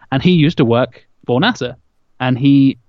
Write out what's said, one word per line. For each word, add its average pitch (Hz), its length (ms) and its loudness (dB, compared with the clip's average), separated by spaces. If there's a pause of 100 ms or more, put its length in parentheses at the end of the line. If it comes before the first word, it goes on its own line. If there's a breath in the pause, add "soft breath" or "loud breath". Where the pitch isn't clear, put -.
(120 soft breath)
And 135 100 -2
he 180 100 2
used 160 260 0
to 151 60 2
work 117 420 -2 (200)
for 123 140 -2
nasa, 143 360 -4 (440)
and 127 180 -2
he 139 400 2 (100)